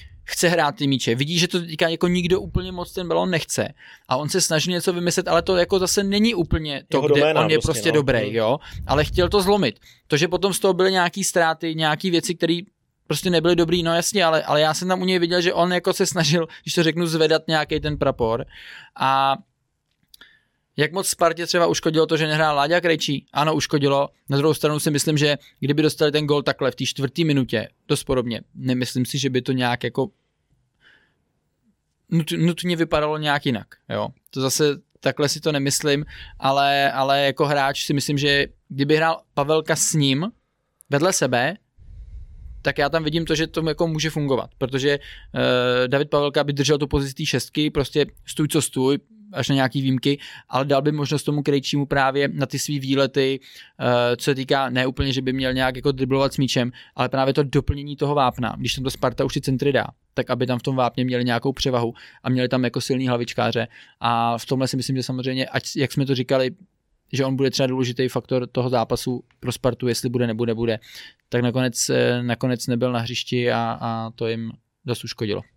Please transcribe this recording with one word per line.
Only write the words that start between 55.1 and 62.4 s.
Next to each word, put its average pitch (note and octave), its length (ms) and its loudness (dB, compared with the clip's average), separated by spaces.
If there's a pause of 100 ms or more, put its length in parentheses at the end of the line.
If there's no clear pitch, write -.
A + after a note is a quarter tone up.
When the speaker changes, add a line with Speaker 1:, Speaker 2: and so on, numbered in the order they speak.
Speaker 1:
že C3 80 0
by C3 120 -2
měl C3 200 -2
nějak C3 220 0
jako C3+ 160 0
driblovat C3+ 420 0
s - 40 -6
míčem, B2+ 340 0 (240)
ale B2 140 -2
právě C3+ 240 0
to D3 100 2
doplnění C#3+ 520 -2
toho C#3+ 200 -2
vápna, B2 420 0
když A#2 180 -4
tam C3 80 -6
to C3 80 -2
Sparta C3 340 0
už B2+ 80 -4
ty C#3+ 80 -2
centry C3+ 320 0
dá, A2+ 120 2 (280)
tak C3 160 -2
aby B2 180 -2
tam B2 120 -2
v - 40 -10
tom C3+ 120 -2
vápně B2 300 0
měli B2 200 -2
nějakou B2 280 0
převahu A#2+ 400 0 (300)
a A#2+ 60 -2
měli B2+ 200 0